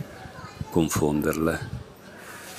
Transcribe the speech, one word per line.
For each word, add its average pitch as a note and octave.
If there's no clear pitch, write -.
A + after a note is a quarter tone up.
confonderla D#2